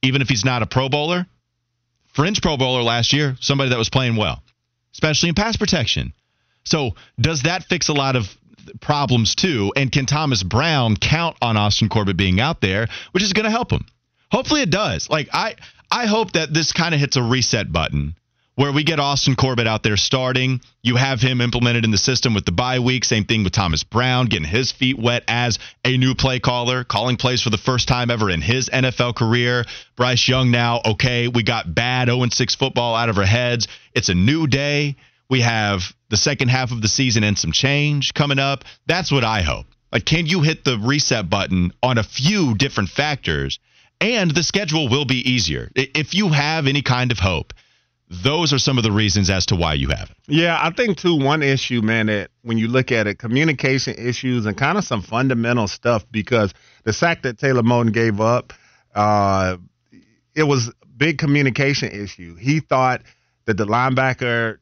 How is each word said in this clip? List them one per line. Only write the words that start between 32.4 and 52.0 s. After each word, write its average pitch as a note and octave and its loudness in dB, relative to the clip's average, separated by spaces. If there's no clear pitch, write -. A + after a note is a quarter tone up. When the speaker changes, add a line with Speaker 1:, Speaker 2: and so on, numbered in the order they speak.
Speaker 1:
football A#2+ -2
out A#2 0
of G2+ 2
our G2 2
heads. A#2+ 0
It's - -2
a F#2 2
new C#3+ 4
day. C#3+ 0
We C3 2
have G#2+ 0
the G#2+ 0
second C#3 0
half B2+ 0
of A#2+ -6
the G#2+ -2
season A#2 2
and G#2 2
some E2+ -4
change C#3+ 0
coming C#3+ 0
up. C#3 -2
That's F3 -2
what C3+ 2
I A2 0
hope. C2 -4
Like, A#2 -2
can E3 0
you E3 0
hit D#3+ 0
the B2 0
reset A#2+ 0
button F#2 0
on B2 2
a G#2 0
few D3+ 0
different G#2 -2
factors? E2 -2
And G3 0
the D#3+ 0
schedule D#3+ -2
will C3+ 0
be B2 -2
easier. E2 -2
I-, C3+ -2
if D3+ -4
you G3 0
have D3+ 0
any C#3 0
kind B2 0
of G#2+ -2
hope, F#2 -2
those C#3 0
are C3+ 2
some C3+ 0
of A#2 2
the A2 2
reasons G2 2
as F#2 0
to G2+ 0
why E2 2
you C2+ -2
have - -4
it. - -20
Speaker 2:
Yeah, E3 2
I D#3 0
think, G#3+ -2
too, F3 2
one C#3+ 2
issue, C3 0
man, A2 2